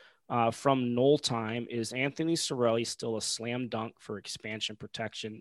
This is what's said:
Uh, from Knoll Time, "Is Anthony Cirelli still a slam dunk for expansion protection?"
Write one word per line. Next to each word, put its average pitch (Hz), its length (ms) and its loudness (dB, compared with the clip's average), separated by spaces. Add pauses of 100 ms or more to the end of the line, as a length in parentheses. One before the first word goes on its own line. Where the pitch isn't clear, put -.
(280)
Uh, 117 220 4
from 123 460 2
Knoll 139 240 6
Time, 117 500 -2
"Is 117 240 -2
Anthony 139 400 0
Cirelli 120 540 2
still 117 300 -4
a 104 40 -4
slam 120 480 -4
dunk 113 300 -4
for 104 180 -8
expansion 107 580 -8
protection?" 110 640 -8